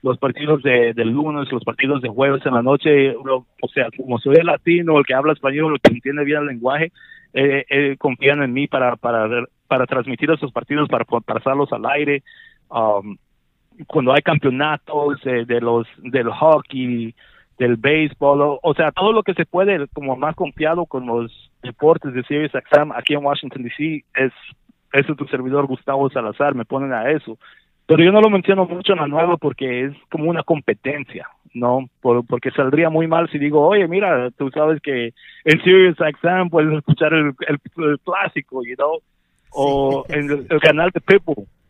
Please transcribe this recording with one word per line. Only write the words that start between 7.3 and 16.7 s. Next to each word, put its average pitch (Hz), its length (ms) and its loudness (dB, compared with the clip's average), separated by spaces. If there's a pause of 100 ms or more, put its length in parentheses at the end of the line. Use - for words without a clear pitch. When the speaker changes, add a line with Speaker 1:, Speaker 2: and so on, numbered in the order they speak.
Speaker 1:
eh, 139 360 0
eh, 139 300 0
confían 139 420 0
en 127 120 -2
mí 139 120 -2
para, 127 300 0
para, 113 320 -2 (400)
para 127 200 0
transmitir 127 440 -4
esos 147 220 -2
partidos, 143 340 -4
para, 117 160 -2
para 117 160 -4
pasarlos 135 540 -2
al 110 140 -6
aire, 143 360 -2 (460)
um, 104 480 -2 (680)
cuando 127 280 0
hay 151 80 4
campeonatos, 147 1040 -2
eh, 123 200 -2
de 120 140 -2
los, 117 260 0 (120)
del 123 320 -4
hockey, 127 840 0 (440)